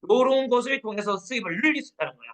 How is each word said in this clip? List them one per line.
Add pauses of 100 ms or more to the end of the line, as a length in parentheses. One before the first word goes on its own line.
요런
것을
통해서
수입을
늘릴
수
있다는
거야.